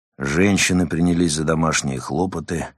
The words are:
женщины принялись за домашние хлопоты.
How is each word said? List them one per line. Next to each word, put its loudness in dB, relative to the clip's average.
женщины 2
принялись 2
за -2
домашние 0
хлопоты. -4